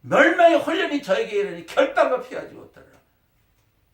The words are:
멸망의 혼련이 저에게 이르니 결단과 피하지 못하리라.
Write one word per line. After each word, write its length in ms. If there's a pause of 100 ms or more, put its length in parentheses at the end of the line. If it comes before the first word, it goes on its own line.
멸망의 560
혼련이 440
저에게 380
이르니 240
결단과 560
피하지 320
못하리라. 460 (960)